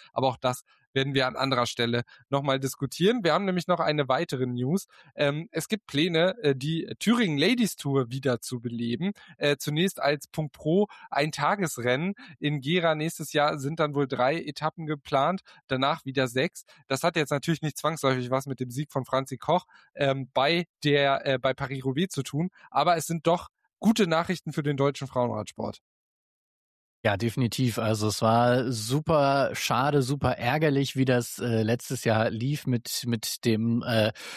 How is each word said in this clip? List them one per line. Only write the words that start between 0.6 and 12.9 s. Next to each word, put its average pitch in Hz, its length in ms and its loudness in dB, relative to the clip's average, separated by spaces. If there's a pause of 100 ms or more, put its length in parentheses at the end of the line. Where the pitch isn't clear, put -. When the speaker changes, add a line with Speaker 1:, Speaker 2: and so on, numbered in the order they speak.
Speaker 1:
werden 135 220 0
wir 131 140 2
an 117 80 -6
anderer 131 300 2
Stelle 117 360 0 (280)
nochmal 139 280 0
diskutieren. 160 640 0
Wir 165 100 4
haben 185 120 2
nämlich 180 240 -2
noch 175 100 2
eine 151 300 0
weitere 131 360 0
News. 127 420 -2 (280)
Ähm, 147 380 -2
es - 160 -6
gibt - 180 -4
Pläne, 170 560 2
äh, 139 140 2
die 151 420 -4
Thüringen 202 400 2
Ladies 220 380 2
Tour 135 340 0
wieder 131 300 -2
zu 123 200 -8
beleben. 117 520 -4 (240)
Äh, 147 200 0
zunächst 156 460 -2
als 147 240 -2
Punkt 156 260 -6
Pro 190 360 2 (200)
Eintagesrennen. 151 1080 0 (260)
In 147 200 -2
Gera 160 360 2